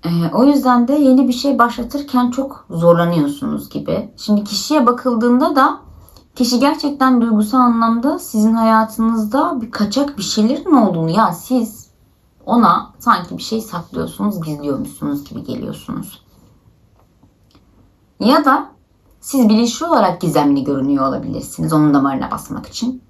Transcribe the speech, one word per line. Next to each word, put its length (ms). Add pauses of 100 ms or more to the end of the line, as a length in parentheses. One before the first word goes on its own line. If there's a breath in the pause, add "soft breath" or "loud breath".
Ee, 40 (240)
o 100
yüzden 440
de 60
yeni 340
bir 60
şey 260
başlatırken 720
çok 380
zorlanıyorsunuz 1000
gibi. 480
Şimdi 260
kişiye 420
bakıldığında 720
da 220 (580 soft breath)
kişi 240
gerçekten 640
duygusal 380
anlamda 600
sizin 340
hayatınızda 1080
bir 100
kaçak 460
bir 60
şeylerin 480
olduğunu, 380
ya 240
siz 540 (580)
ona 540
sanki 380
bir 60
şey 180
saklıyorsunuz, 800
gizliyormuşsunuz 880
gibi 140
geliyorsunuz. 760 (2000)
Ya 260
da 240 (500)
siz 300
bilinçli 360
olarak 360
gizemli 420
görünüyor 440
olabilirsiniz 680
onun 200
damarına 380
basmak 360
için. 420